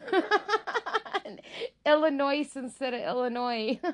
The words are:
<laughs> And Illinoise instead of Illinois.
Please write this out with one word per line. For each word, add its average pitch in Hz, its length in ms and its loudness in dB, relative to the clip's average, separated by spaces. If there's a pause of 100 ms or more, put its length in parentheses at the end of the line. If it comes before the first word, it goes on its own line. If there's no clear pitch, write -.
(100)
<laughs> - 1120 0
And - 160 -14 (440)
Illinoise 294 680 4
instead 254 380 -6
of 233 80 -4
Illinois. 240 800 -2 (140)